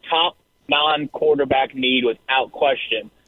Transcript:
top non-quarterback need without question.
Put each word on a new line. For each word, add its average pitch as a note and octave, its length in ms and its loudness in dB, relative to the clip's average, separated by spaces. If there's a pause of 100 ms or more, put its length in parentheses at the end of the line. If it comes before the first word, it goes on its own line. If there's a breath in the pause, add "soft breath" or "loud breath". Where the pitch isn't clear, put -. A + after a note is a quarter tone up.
top E3 280 0 (320)
non-quarterback D3 1040 0
need B2+ 300 0
without B2 480 -2
question. A#2 580 -2 (180)